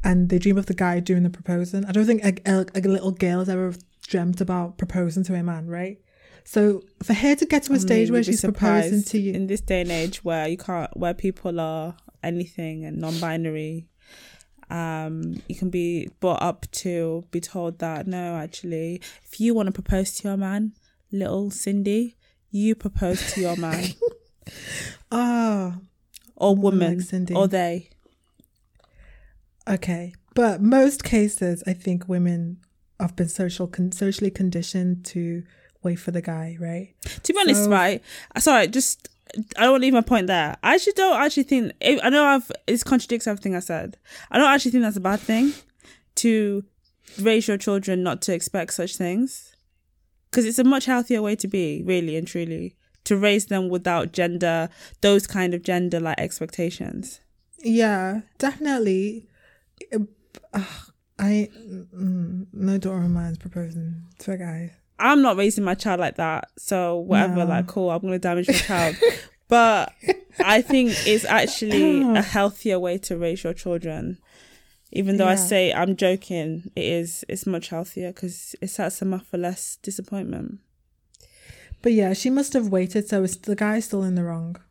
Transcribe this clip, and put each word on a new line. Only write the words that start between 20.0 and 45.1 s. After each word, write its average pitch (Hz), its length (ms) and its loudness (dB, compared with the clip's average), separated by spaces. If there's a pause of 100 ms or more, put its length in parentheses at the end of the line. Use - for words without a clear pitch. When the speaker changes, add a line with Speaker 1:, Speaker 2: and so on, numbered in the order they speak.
Speaker 2:
to - 140 -8
your 196 80 -2
man, 202 360 -2 (380)
little 196 400 -4
Cindy, 202 640 -2 (360)
you 214 240 0
propose 185 580 -4
to 196 80 -2
your 175 160 -2
man." 170 320 -4
Speaker 1:
<laughs> - 40 -8 (1160)
Ah. 226 680 0 (580)
Speaker 2:
Or 196 200 4
Speaker 1:
Woman 196 240 4
like 175 100 4
Speaker 2:
woman, 180 120 0
Speaker 1:
Cindy. 180 340 -4
Speaker 2:
or 190 120 4
they. 175 420 -2 (1800)
Speaker 1:
Okay. 180 460 -4 (220)
But 208 260 2
most 269 420 6
cases, 208 640 0
I 185 60 0
think 180 340 -4
women 175 500 0 (420)
have 175 160 -4
been 175 140 0
social 180 380 -4
con-, 180 240 -2
socially 196 400 -2
conditioned 180 760 -2
to 170 380 -6 (400)
wait 170 140 0
for 175 140 -6
the 175 100 -2
guy, 165 380 -8
right? 170 340 -8 (300)
Speaker 2:
To 349 100 -2
be 392 60 0
honest, 240 260 4
Speaker 1:
So 208 60 2
Speaker 2:
right, 180 300 2 (340)
uh, 220 40 -2
sorry, 233 280 6
just, - 420 -2 (480)
I 202 60 2
don't 254 100 8
wanna 262 80 6
leave 262 120 4
my 233 80 6
point 220 260 2
there. 165 360 0
I 254 120 6
actually 392 180 2
don't 370 260 4
actually 285 240 2
think, 254 300 0 (100)
I, - 200 4
I 247 60 2
know 294 160 6
I've, 277 260 2 (160)
this 233 160 0
contradicts 240 440 0
everything 202 280 -4
I 175 40 -2
said. 175 380 -8 (340)
I - 60 2
don't 285 100 6
actually 269 240 4
think 240 120 4
that's 208 140 0
a 190 40 -4
bad 196 180 0